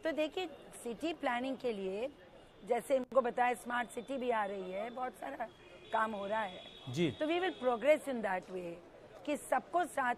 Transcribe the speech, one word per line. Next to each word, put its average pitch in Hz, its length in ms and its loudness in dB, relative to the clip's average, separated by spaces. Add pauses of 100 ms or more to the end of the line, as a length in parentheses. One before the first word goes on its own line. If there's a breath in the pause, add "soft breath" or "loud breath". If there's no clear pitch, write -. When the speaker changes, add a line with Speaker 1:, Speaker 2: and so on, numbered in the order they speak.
Speaker 1:
तो 320 80 2
देखिए, 311 340 0 (380)
सिटी 247 280 -2
प्लानिंग 262 440 0
के 233 160 -2
लिए 196 380 -2 (580)
जैसे 240 280 4
इनको 254 240 4
बताया, 240 340 4
स्मार्ट 240 360 -4
सिटी 247 260 -6
भी 247 140 0
आ 220 140 2
रही 190 280 -4
है, 208 180 -4
बहुत 254 240 -6
सारा 269 300 -8 (480)
काम 220 200 4
हो 202 140 -4
रहा 220 160 2
है। 185 180 -6 (300)
Speaker 2:
जी। 151 200 4
Speaker 1:
तो 302 160 0
we 302 60 4
will 359 200 2
progress 254 480 6
in 269 160 -2
that 190 260 0
way 180 300 -6 (540)
कि 294 100 2
सबको - 480 2
साथ 254 340 0